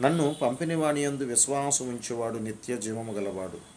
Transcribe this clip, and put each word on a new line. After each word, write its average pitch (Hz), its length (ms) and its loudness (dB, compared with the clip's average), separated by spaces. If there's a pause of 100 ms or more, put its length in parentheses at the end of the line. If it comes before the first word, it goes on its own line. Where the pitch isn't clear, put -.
నన్ను 151 420 4
పంపిన 160 340 0
వాని 147 280 2
యందు 139 200 0
విశ్వాసం 135 640 2
ఉంచేవాడు 117 500 -4
నిత్య 110 380 -4
జీవము 110 360 -4
గలవాడు. 92 460 -4 (180)